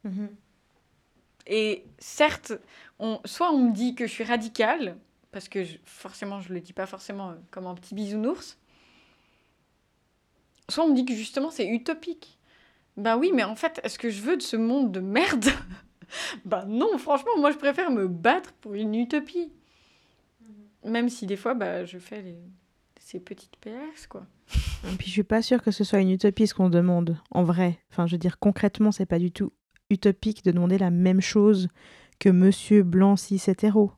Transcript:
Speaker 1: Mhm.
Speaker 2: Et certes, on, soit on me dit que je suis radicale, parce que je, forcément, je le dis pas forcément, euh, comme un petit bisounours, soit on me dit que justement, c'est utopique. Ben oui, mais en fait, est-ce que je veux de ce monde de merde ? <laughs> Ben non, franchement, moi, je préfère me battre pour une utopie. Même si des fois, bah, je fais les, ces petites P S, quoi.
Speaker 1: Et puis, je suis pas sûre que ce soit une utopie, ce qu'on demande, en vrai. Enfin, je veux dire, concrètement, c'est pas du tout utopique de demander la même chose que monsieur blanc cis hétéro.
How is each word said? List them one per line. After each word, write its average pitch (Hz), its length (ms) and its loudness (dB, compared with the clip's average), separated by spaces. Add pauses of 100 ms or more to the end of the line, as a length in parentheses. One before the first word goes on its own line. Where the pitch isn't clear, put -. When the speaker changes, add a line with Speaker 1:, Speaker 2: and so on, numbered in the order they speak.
Speaker 1:
Mhm. 202 260 -8 (1160)
Speaker 2:
Et 214 380 -2 (140)
certes, - 540 -2 (460)
on, 220 260 -6
soit 339 280 -2
on 254 160 4
me 226 40 0
dit 240 220 -4
que 240 140 -6
je - 40 -10
suis 226 120 -8
radicale, 226 720 -2 (340)
parce 190 180 -16
que 190 140 -6
je, 165 220 -10
forcément, 196 560 -14
je 185 120 -14
le 180 80 -8
dis 180 120 -20
pas 190 140 -8
forcément, 196 440 -14
euh, 165 40 -14 (180)
comme 185 160 -12
un 180 60 -12
petit 180 200 -18
bisounours, 214 640 -6 (2000)
soit 320 160 0
on 320 60 4
me 277 40 4
dit 254 100 2
que 254 100 -4
justement, 269 360 -6
c'est 202 180 -4
utopique. 320 680 -8 (580)
Ben 226 200 0
oui, 320 180 2
mais 233 100 2
en 220 120 -6
fait, 320 280 -4
est-ce - 140 -8
que 233 120 -6
je 202 120 -10
veux 302 140 -2
de - 60 -8
ce - 140 -6
monde 226 360 0
de 185 80 -6
merde ? 220 500 0
<laughs> - 60 -2 (880)
Ben 190 240 -4
non, 285 300 0
franchement, 285 380 0
moi, 294 140 4
je 294 60 -4
préfère 285 340 -2
me 208 160 0
battre 180 540 0
pour 208 140 -14
une 214 200 -4
utopie. 302 560 -4 (1300)
Même 233 240 -2
si 233 180 -8
des 196 80 -4
fois, 226 200 -4
bah, 180 300 -4
je 180 140 -16
fais 208 240 -16
les, 175 160 -16 (600)
ces - 180 -16
petites - 380 -18
P - 140 -18 (220)
S, - 140 -20
quoi. 190 180 -18 (640)
Speaker 1:
Et 185 80 -6
puis, - 120 -10
je - 40 -10
suis 196 120 0
pas 220 180 0
sûre 247 220 0
que 214 80 0
ce 208 100 -2
soit 202 160 0
une 190 140 2
utopie, 208 340 2
ce - 80 -2
qu'on 185 160 4
demande, 170 460 2 (160)
en 180 100 2
vrai. 175 380 2 (100)
Enfin, 175 160 0
je 165 60 0
veux 175 60 -2
dire, 175 200 -2
concrètement, 208 540 2
c'est 190 120 -2
pas 170 140 0
du 175 140 0
tout - 200 -4 (380)
utopique 202 540 0
de 180 80 4
demander 175 260 2
la 185 120 2
même 185 300 4
chose 202 460 4 (540)
que - 80 6
monsieur 190 560 6
blanc 190 320 6
cis 196 320 -2
hétéro. 208 500 4